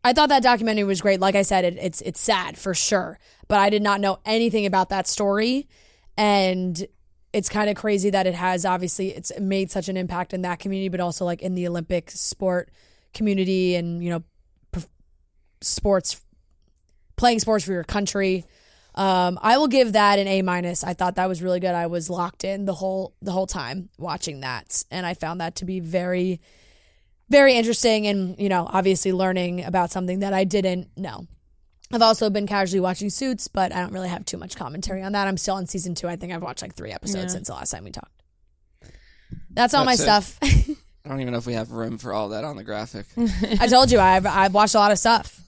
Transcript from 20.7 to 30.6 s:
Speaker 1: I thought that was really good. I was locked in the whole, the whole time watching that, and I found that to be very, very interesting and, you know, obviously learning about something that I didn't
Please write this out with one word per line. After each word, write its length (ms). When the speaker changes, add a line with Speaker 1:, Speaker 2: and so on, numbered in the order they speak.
Speaker 1:
I 100
thought 220
that 140
was 140
really 160
good. 160
I 120
was 220
locked 340
in 220
the 80
whole, 480
the 100
whole 160
time 420
watching 420
that, 480
and 160
I 80
found 260
that 180
to 80
be 140
very, 600
very 260
interesting 520
and, 320
you 100
know, 180
obviously 460
learning 500
about 280
something 280
that 140
I 100
didn't 540